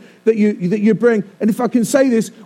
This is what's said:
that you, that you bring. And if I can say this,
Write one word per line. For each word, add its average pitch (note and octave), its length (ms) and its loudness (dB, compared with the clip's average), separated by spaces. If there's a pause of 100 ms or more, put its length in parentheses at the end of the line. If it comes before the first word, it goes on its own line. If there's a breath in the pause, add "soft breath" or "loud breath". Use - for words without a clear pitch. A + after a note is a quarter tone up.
(220 loud breath)
that A3+ 140 2
you, G#3 160 2 (160)
that G#3 100 -2
you G#3 160 2
bring. G#3+ 300 0 (160)
And G#3 100 0
if G3+ 100 -4
I B3 60 -2
can A#3 180 -2
say C4+ 240 2
this, A3+ 220 0 (160 loud breath)